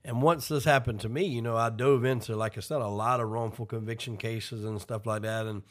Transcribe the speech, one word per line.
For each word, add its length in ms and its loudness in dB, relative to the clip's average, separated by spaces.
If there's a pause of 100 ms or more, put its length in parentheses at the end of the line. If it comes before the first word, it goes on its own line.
and 180 -2
once 260 4
this 180 0
happened 360 4
to 80 -4
me, 160 0
you 160 -2
know, 140 0
I 140 2
dove 360 4
into, 300 0
like 220 -2
I 40 -8
said, 200 -2
a 60 -2
lot 320 2
of 100 0
wrongful 360 -4
conviction 520 -6
cases 480 -6
and 160 -4
stuff 240 -6
like 180 -2
that. 220 -2
And 260 -6